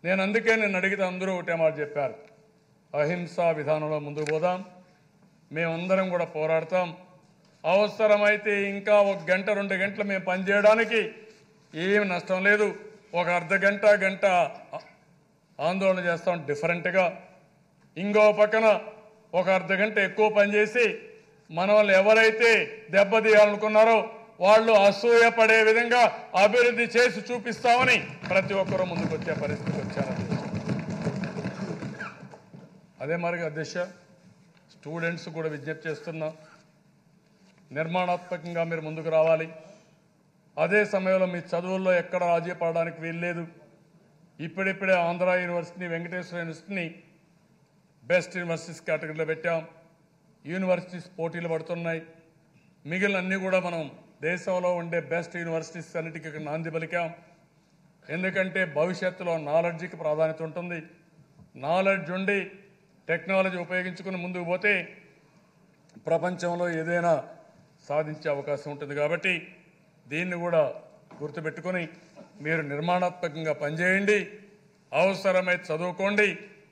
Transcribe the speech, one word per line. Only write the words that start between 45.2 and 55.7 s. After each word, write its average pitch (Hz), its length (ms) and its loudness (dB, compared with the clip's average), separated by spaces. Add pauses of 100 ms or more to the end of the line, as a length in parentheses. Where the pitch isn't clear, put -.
యూనివర్సిటీని, 175 540 -4
వెంకటేశ్వర 175 500 -8
యూనివర్సిటీని 170 560 -8 (1080)
బెస్ట్ 175 320 0
యూనివర్సిటీస్ 165 440 -8
కేటగిరీలో 156 440 -4
పెట్టాం. 160 420 -4 (800)
యూనివర్సిటీస్ 180 720 -4
పోటీలు 165 300 -6
పడుతున్నాయి. 165 540 -4 (840)
మిగిలిన 190 300 -2
అన్నీ 185 200 -2
కూడా 185 240 0
మనం 170 300 -6 (320)
దేశంలో 180 520 -2
ఉండే 170 260 -4
బెస్ట్ 165 360 -6
యూనివర్సిటీస్ 165 600 -8